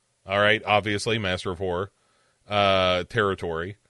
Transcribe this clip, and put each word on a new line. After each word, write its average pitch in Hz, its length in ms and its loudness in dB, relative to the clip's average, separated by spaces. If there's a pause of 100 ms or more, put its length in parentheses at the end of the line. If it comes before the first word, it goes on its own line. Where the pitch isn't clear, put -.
(260)
All 98 140 0
right, 104 260 4
obviously, 104 540 0
master 92 320 -4
of 87 80 -8
horror, 92 320 -4 (580)
uh, 95 540 2
territory. 95 760 -4 (120)